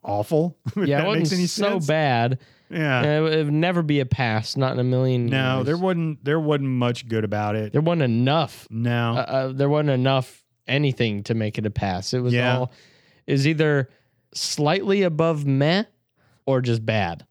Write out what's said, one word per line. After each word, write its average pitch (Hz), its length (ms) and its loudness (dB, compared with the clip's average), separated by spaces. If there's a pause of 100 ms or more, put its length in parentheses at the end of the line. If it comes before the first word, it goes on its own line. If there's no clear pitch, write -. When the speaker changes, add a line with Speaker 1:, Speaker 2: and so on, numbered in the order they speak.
Speaker 1:
awful. 151 600 -2
<laughs> - 100 -6
If 190 120 0
Speaker 2:
Yeah, 143 100 2
Speaker 1:
that 156 60 0
Speaker 2:
it - 20 0
wasn't 208 160 0
Speaker 1:
makes 156 100 0
any 180 140 0
Speaker 2:
so 202 260 -2
Speaker 1:
sense. 175 140 -4
Speaker 2:
bad. 131 520 2 (300)
Speaker 1:
Yeah. 147 320 0
Speaker 2:
Uh, 147 40 2 (240)
it 156 160 0
would 147 80 -2
never 170 300 2
be 147 180 2
a 131 60 0
pass, 113 500 -2
not 131 160 0
in 123 80 -2
a 123 40 0
million 127 420 0
Speaker 1:
No, 131 320 0
Speaker 2:
years. 110 80 -2
Speaker 1:
there 156 100 0
wasn't, 170 480 -2
there 151 160 0
wasn't 147 300 0
much 123 360 -2
good 110 160 -2
about 104 320 -2
it. 107 180 -4
Speaker 2:
There 139 80 2
wasn't 165 220 0
enough. 131 680 0
Speaker 1:
No. 117 420 0
Speaker 2:
Uh, 120 80 0
uh, 131 320 -2
there 139 160 0
wasn't 151 220 2
enough 131 520 0 (240)
anything 123 580 0
to 117 100 -2
make 107 240 -2
it 107 80 -4
a 104 40 0
pass. 95 420 -4
It 127 80 0
was 123 140 0
Speaker 1:
Yeah. 123 240 2
Speaker 2:
all, 127 140 -4 (560)
it 143 40 0
was 139 140 2
either 151 420 2 (460)
slightly 196 680 0
above 160 440 0
meh 147 380 2 (600)
or 131 160 2
just 117 240 -2
bad. 101 460 -2